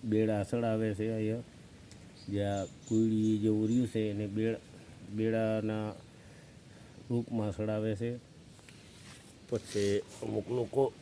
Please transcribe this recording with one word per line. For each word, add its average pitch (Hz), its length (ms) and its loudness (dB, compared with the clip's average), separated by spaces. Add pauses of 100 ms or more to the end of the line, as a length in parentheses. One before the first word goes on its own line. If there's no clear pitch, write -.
બેડા 107 380 4
સડાવે 110 520 0
છે 107 160 -2
અહીંયા. 110 320 0 (840)
જે 101 160 2
આ 101 200 0
કુઈડી 110 720 4
જેવું 107 300 4
રહ્યું 120 180 4
છે 110 240 0
એને 104 160 -2
બેડ-, 110 300 0 (600)
બેડાના 110 760 2 (1200)
રૂપમાં 113 420 0
સડાવે 107 440 0
છે. 117 200 -2 (1300)
પછી 104 480 2 (240)
અમુક 107 280 -2
લોકો 123 520 2